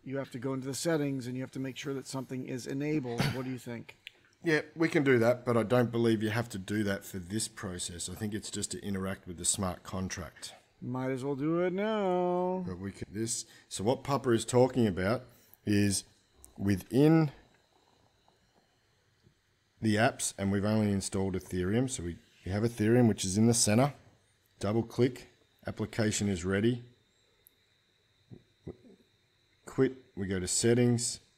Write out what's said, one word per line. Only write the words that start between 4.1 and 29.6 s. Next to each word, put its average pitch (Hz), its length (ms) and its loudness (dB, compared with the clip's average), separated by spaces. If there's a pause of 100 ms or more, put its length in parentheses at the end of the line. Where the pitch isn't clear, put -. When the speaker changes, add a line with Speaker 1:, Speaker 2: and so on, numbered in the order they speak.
Speaker 2:
Yeah, 156 180 2 (140)
we 160 140 2
can 160 140 2
do 135 160 6
that, 123 240 2
but 117 140 2
I 110 60 4
don't 120 280 2
believe 117 300 4
you 110 80 0
have 117 200 -2
to 101 100 -8
do 104 240 -2
that 98 200 -2
for - 140 -12
this 95 300 -6
process. 90 640 -10
I 92 40 -8
think 104 220 -6
it's 101 160 -8
just 104 200 -6
to - 140 -10
interact 95 420 -4
with 87 100 -12
the 87 80 -8
smart 92 360 -2
contract. - 720 -10 (280)
Speaker 1:
Might 127 280 -6
as 131 140 -4
well 143 120 -4
do 156 260 -2
it 180 120 0
now. 185 920 -2
Speaker 2:
But 90 100 -8
we 98 140 -8
can, - 200 -12
this, 113 340 -4 (240)
so - 140 -8
what 117 200 2
Papa 135 280 0
is 117 140 4
talking 127 400 4
about 98 380 0 (420)
is 104 380 2 (560)
within 139 720 4 (2500)
the 107 140 2
apps, - 420 2
and 98 140 0
we've 101 140 2
only 107 260 2
installed 98 440 -2
Ethereum, 95 540 -2
so 87 140 -8
we, 85 140 -6 (280)
we 90 60 -6
have 101 100 0
Ethereum, 117 460 4
which 98 180 2
is 95 140 0
in 113 80 6
the 117 60 6
center. 120 400 4 (680)
Double 110 240 0
click, - 460 -2 (380)
application 107 640 -2
is 90 160 -4
ready. 113 380 2 (2750)